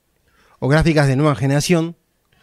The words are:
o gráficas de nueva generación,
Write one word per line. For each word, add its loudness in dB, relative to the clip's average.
o -6
gráficas 2
de 0
nueva 0
generación, -2